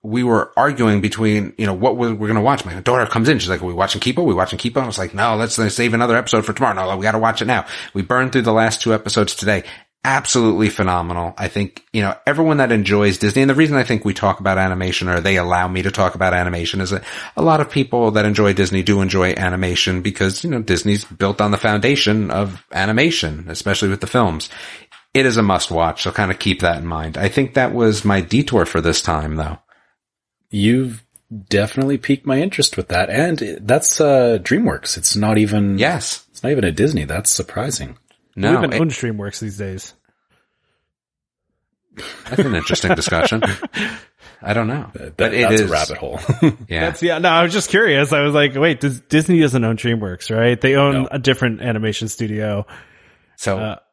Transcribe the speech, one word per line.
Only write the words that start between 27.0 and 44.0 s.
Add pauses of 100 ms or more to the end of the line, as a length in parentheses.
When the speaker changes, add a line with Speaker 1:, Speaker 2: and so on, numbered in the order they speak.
Speaker 1:
I
think
that
was
my
detour
for
this
time,
though. (920)
Speaker 2:
You've (460)
definitely
piqued
my
interest
with
that,
and
that's,
uh,
DreamWorks.
It's
not
even
Speaker 1:
Yes.
Speaker 2:
it's
not
even
a
Disney.
That's
surprising. (420)
Speaker 1:
No,
Speaker 3:
Who
even
Speaker 1:
it
Speaker 3:
owns
DreamWorks
these
days? (2250)
Speaker 1:
That's
an
interesting
discussion. (520)
Speaker 3:
<laughs>